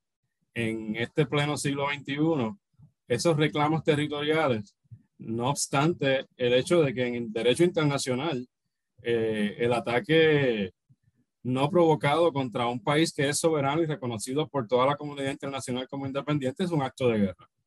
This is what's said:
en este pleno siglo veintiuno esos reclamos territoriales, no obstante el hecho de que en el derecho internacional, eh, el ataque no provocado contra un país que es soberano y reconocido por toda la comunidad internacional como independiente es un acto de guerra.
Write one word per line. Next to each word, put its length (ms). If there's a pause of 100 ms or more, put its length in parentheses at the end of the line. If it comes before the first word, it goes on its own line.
(540)
en 420
este 300
pleno 300
siglo 320
veintiuno 720 (480)
esos 280
reclamos 460
territoriales, 920 (420)
no 320
obstante 760 (100)
el 160
hecho 300
de 120
que 120
en 80
el 180
derecho 320
internacional, 840 (560)
eh, 560
el 140
ataque 1000 (720)
no 280
provocado 600
contra 340
un 160
país 300
que 160
es 100
soberano 440
y 40
reconocido 600
por 180
toda 200
la 100
comunidad 340
internacional 580
como 180
independiente 580
es 60
un 120
acto 260
de 100
guerra. 320 (160)